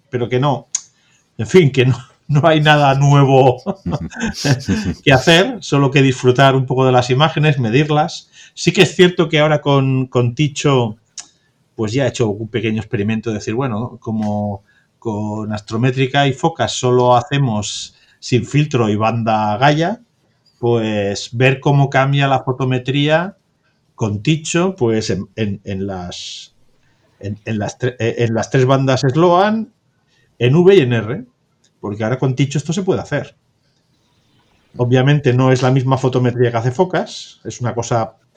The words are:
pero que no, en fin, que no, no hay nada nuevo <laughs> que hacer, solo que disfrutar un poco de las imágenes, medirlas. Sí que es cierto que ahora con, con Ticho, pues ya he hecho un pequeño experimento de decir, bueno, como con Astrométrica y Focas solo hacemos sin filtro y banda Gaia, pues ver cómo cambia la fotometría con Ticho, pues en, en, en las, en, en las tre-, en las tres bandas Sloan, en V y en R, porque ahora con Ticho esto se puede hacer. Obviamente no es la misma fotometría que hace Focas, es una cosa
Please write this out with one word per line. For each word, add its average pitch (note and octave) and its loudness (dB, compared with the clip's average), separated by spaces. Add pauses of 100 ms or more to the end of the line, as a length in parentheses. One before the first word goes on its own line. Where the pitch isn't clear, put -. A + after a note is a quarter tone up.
(100)
pero A#2+ -4
que B2 0
no, C3+ -2 (680)
en A2+ -4
fin, E3+ 4
que B2 2
no, C3 2 (320)
no D3 2
hay D#3 4
nada D3 6
nuevo C#3 4 (220)
<laughs> - -4
que C#3+ 4
hacer, F3 2
solo C#3 0
que C#3 2
disfrutar C3 2
un C3 0
poco C3 0
de C3 4
las B2 2
imágenes, D3+ 0
medirlas. D3 0 (240)
Sí - -2
que G3 4
es D#3 2
cierto F3+ 4
que D#3+ 0
ahora D3+ 2
con, C3+ 2
con A#2+ 0
Ticho, C#3 0 (800)
pues G#2+ -4
ya C3+ -2
he B2+ 0
hecho - -2
un A2+ -6
pequeño A2 -4
experimento A2 -4
de G#2+ -4
decir, G#2+ -8
bueno, B2 -6
como G#2 -6 (340)
con G#2+ -8
Astrométrica C3 -2
y C3+ 0
Focas C3 -4
solo B2 2
hacemos A#2+ -4 (240)
sin - -2
filtro C#3 0
y G#2 0
banda A2 -2
Gaia, D3+ 0 (580)
pues A2 -2
ver C3 2
cómo C#3 2
cambia C#3 0
la C3 0
fotometría C3+ -2 (580)
con G#2 -4
Ticho, E3+ -2
pues A2 -2
en, F#2+ -6
en, G#2 -6
en G2 -8
las, - -14 (640)
en, G#2 -8
en A2+ -4
las G#2 -6
tre-, B2 -4
en A2+ -2
las A2+ -4
tres C3 2
bandas C3+ 0
Sloan, F3+ 2 (640)
en B2+ 2
V F3+ 6
y F#3+ 8
en B2 2
R, A#2+ -4 (560)
porque G#2 -6
ahora A2 -2
con C3 0
Ticho C#3 -2
esto D#3+ -6
se G3 -4
puede E3+ -2
hacer. - -8 (1400)
Obviamente C3 2
no C3 2
es B2+ 2
la B2+ 2
misma C3 0
fotometría B2 0
que A#2 -4
hace B2 -2
Focas, - -6
es A2+ -12
una A#2 -6
cosa A#2 -4 (200)